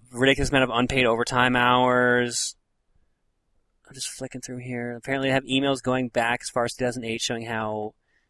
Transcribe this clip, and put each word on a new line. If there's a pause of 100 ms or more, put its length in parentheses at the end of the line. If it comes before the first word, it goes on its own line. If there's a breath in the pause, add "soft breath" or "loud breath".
(120)
ridiculous
amount
of
unpaid
overtime
hours. (1300)
I'm
just
flicking
through
here.
Apparently
they
have
emails
going
back
as
far
as
two
thousand
eight
showing
how (360)